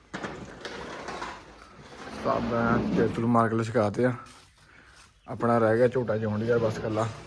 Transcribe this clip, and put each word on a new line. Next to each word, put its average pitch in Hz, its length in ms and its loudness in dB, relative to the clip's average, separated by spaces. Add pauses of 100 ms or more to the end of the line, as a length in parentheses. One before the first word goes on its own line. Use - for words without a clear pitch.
(2250)
ਸਭ 117 300 0
ਐਂ 117 420 2
ਤੇਲ 113 120 4
ਤੂਲ 117 180 -2
ਮਾਰ 117 220 4
ਕੇ 110 80 0
ਲਿਸ਼ਕਾਤੇ 113 480 2
ਆ। 127 80 2 (1160)
ਆਪਣਾ 117 300 2
ਰਹਿ 113 180 4
ਗਿਆ 123 120 6
ਝੋਟਾ 113 280 0
ਜੌਨ 107 240 0
ਡੀਅਰ 117 180 2
ਬਸ - 200 0
ਇਕੱਲਾ 113 300 -2 (180)